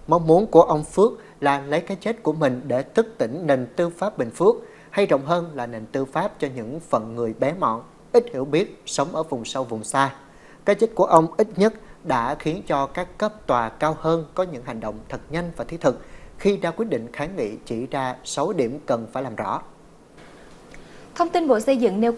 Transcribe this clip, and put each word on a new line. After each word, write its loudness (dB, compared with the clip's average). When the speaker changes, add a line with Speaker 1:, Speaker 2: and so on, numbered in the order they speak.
Speaker 1:
mong 4
muốn 6
của 10
ông 4
Phước 4
là 2
lấy -2
cái -8
chết -6
của 0
mình 0
để 0
thức 0
tỉnh -4
nền 2
tư 0
pháp -6
Bình -2
Phước, 4
hay 2
rộng 2
hơn 0
là -6
nền -10
tư -4
pháp -4
cho -2
những -8
phận -4
người -4
bé 0
mọn, 0
ít 6
hiểu -4
biết, -2
sống -2
ở -2
vùng -6
sâu, -4
vùng -6
xa. 0
Cái 4
chết 0
của 4
ông 6
ít 2
nhất 2
đã 0
khiến -4
cho 0
các -10
cấp -4
tòa 2
cao -2
hơn 0
có -2
những -12
hành -10
động -6
thật -10
nhanh -6
và -8
thiết -10
thực 2
khi 2
ra -2
quyết -4
định -4
kháng -8
nghị -4
chỉ -6
ra -4
sáu -4
điểm -2
cần -2
phải -6
làm -8
rõ. -4
Speaker 2:
Thông 0
tin 0
Bộ 6
Xây 2
dựng 2
nêu 2